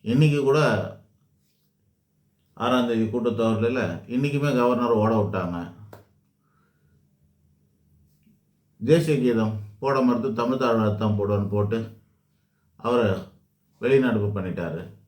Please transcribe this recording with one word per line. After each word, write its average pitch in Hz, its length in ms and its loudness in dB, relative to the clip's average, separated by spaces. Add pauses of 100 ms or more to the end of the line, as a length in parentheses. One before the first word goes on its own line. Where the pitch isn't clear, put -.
இன்னைக்கு 147 420 2
கூட 143 120 4 (2000)
ஆறாம் 123 320 0
தேதி 113 220 0
கூட்டத்தொடரில் 113 680 0 (360)
இன்னைக்குமே 143 420 -2
கவர்னர் 120 460 2
ஓட 110 120 2
விட்டாங்க. 90 420 -2 (3250)
தேசிய 156 400 4
கீதம் 113 340 2 (240)
போட 135 160 0 (120)
மறுத்து 120 300 0
தமிழ் 123 240 -2
தாழ்வாரத்தான் 107 560 0
போடுன்னு 101 360 0
போட்டு 104 240 0 (1000)
அவரை 117 280 0 (760)
வெளிநடப்பு 117 540 2
பண்ணிட்டாரு. 87 480 -6 (240)